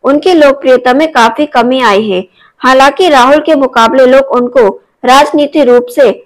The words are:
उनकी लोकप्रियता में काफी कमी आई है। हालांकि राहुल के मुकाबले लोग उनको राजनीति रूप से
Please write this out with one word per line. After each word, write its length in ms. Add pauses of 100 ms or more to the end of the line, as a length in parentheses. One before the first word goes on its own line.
उनकी 300
लोकप्रियता 600
में 180
काफी 340
कमी 360
आई 280
है। 180 (300)
हालांकि 520
राहुल 300
के 160
मुकाबले 500
लोग 200
उनको 560 (240)
राजनीति 580
रूप 220
से 260 (140)